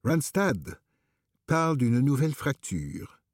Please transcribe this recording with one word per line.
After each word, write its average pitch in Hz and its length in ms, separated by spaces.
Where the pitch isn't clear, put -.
Randstad 151 720
parle 160 320
d'une 120 220
nouvelle 143 360
fracture - 840